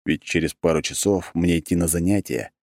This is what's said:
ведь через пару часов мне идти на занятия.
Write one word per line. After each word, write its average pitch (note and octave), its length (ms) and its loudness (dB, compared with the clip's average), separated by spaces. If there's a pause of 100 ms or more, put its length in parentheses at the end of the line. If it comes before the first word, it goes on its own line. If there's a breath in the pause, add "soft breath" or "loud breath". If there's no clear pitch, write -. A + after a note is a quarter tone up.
ведь D#2+ 180 0
через D#2+ 320 -2
пару D#2+ 280 2
часов - 520 -2
мне E2+ 240 2
идти F2 180 -2
на E2+ 120 0
занятия. E2+ 640 -2 (100)